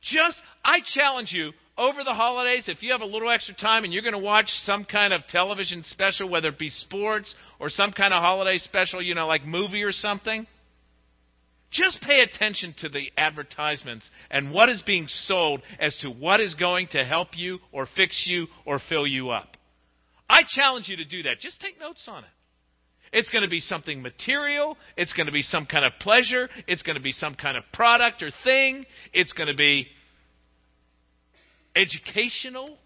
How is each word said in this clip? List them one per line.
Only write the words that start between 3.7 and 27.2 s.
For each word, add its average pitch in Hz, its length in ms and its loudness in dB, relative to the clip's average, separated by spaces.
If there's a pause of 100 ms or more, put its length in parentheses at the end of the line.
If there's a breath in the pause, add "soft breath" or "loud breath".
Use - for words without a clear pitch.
and 175 60 -6
you're 196 120 -4
gonna 220 160 -2
watch 208 300 4 (140)
some 202 220 -2
kind 202 280 2
of 165 160 -2
television 180 520 -2
special, 190 480 -2
whether 165 200 0
it 147 100 -10
be 156 100 -6
sports 208 640 -6 (260 loud breath)
or 147 100 -6
some 202 220 0
kind 196 220 2
of 175 80 4
holiday 190 380 2
special, 185 420 -2
you 180 140 -2
know, 165 100 -2
like 156 180 2
movie 180 380 -4
or 208 100 -2
something, 214 540 -4 (1300)
just 370 300 0
pay 277 200 6
attention 208 600 -2
to 156 80 -6
the 139 280 -8
advertisements 151 920 -4 (220 loud breath)
and 139 220 -2
what 208 180 8
is 220 160 -2
being 180 220 0
sold 156 560 0 (160 loud breath)
as 151 240 0
to 143 80 -8
what 160 280 2
is 202 140 0
going 180 380 0
to 139 120 2
help 160 300 0
you 180 240 -6 (140)
or 135 240 -6
fix - 320 0
you 175 180 -2 (180 loud breath)
or 139 160 -2 (100)
fill 147 180 0
you 131 240 -2
up. - 260 -6 (760)
I 320 140 10
challenge 262 400 0
you 190 80 -6
to 165 80 -8
do 160 200 -10
that. 127 180 -4
Just - 180 -14
take 381 180 -12
notes 320 300 -14
on 196 160 -16
it. 196 60 -20 (840 soft breath)
It's - 200 0
gonna 202 180 2
be 170 100 -2
something 156 420 -8
material. 285 760 -2 (180 loud breath)
It's 175 160 -2
gonna 151 220 -2
be 147 80 2
some 156 240 -2
kind 147 180 0
of 127 160 4
pleasure. 247 500 2 (180 loud breath)
It's 175 160 -2
gonna 151 180 -4
be 135 100 -4
some 147 240 -8